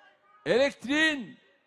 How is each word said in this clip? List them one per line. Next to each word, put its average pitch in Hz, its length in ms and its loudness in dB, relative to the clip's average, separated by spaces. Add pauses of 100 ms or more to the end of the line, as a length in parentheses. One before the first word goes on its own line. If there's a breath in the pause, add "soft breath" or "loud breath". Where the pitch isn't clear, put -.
(460)
elektriğin 269 920 0 (280)